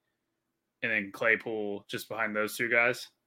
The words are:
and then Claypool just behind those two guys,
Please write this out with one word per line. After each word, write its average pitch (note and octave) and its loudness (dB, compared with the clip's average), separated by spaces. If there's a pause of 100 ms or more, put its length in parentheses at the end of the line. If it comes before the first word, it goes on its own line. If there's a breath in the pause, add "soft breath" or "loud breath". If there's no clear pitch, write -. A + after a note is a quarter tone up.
(800)
and A#2 -2
then G2+ 0
Claypool G#2+ 0
just - -8
behind G#2+ -2
those G#2+ 0
two A#2+ 0
guys, A#2+ 2 (200)